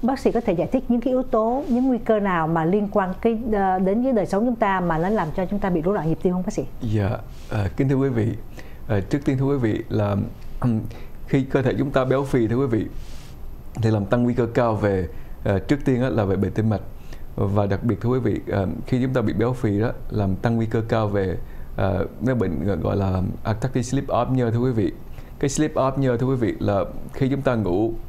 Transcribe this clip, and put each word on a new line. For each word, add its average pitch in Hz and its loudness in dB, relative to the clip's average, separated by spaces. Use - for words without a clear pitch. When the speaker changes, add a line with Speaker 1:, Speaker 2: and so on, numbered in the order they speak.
Speaker 1:
bác 254 2
sĩ - 2
có 233 2
thể 208 0
giải 170 0
thích 254 2
những 240 4
cái 254 0
yếu 254 2
tố, 233 0
những 254 2
nguy 247 2
cơ 220 2
nào 180 2
mà 165 2
liên 202 2
quan 190 2
cái, 233 2
ờ, 190 2
đến 196 2
cái 262 2
đời 196 2
sống 202 2
chúng 240 0
ta 196 2
mà 165 0
nó 170 0
làm 196 0
cho 185 0
chúng 202 -2
ta 196 0
bị 170 2
rối 180 0
loạn 160 0
nhịp 160 0
tim 185 -4
không, 185 -2
bác 208 -4
sĩ? 147 -4
Speaker 2:
Dạ, 107 0
à, 101 -2
kính 135 2
thưa 139 2
quý 135 2
vị, 113 0
à, 101 2
trước 101 0
tiên 135 2
thưa 135 2
quý 143 2
vị 110 0
là, 104 0
ừm, 113 2
khi 135 2
cơ 135 0
thể 117 2
chúng 135 0
ta 131 2
béo 135 2
phì, 123 2
thưa 117 0
quý 135 2
vị, 110 0
thì 110 2
làm 107 2
tăng 120 2
nguy 120 2
cơ 120 2
cao 117 4
về, 98 2
à, 101 2
trước 143 0
tiên 123 2
á, 131 0
là 110 2
về 95 2
bệnh 98 0
tim 110 2
mạch. 101 0
Và 101 0
đặc 101 -2
biệt, 113 0
thưa 117 0
quý 127 2
vị, 117 0
à, 98 2
khi 123 0
chúng 131 0
ta 127 2
bị 107 0
béo 117 2
phì 104 0
đó, 120 2
làm 98 0
tăng 117 0
nguy 113 2
cơ 110 0
cao 110 2
về, 98 0
à, 95 2
cái 131 2
bệnh 90 0
gọi, 95 0
gọi 98 0
là 92 0
attention 120 -2
sleep 135 -2
apnea, 120 2
thưa 117 2
quý 127 2
vị. 107 2
Cái 143 0
sleep 156 0
apnea, 135 2
thưa 117 0
quý 135 2
vị, 113 0
là 101 2
khi 135 0
chúng 139 0
ta 131 2
ngủ 107 2